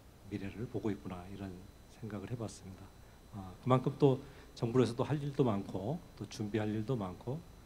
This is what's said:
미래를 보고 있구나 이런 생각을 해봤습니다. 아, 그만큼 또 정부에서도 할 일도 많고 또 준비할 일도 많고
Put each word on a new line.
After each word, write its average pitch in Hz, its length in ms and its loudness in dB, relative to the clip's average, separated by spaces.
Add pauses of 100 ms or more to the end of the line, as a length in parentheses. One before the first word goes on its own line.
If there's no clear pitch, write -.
(300)
미래를 98 360 -4
보고 - 240 -2
있구나 92 340 -6 (100)
이런 95 180 -6 (480)
생각을 101 320 -6
해봤습니다. 95 500 -8 (520)
아, 92 180 -10 (100)
그만큼 127 360 6
또 135 220 8 (340)
정부에서도 120 500 6
할 147 180 0
일도 143 220 2
많고 101 560 0 (160)
또 107 120 -8
준비할 107 420 0
일도 110 260 0
많고 101 420 -4 (280)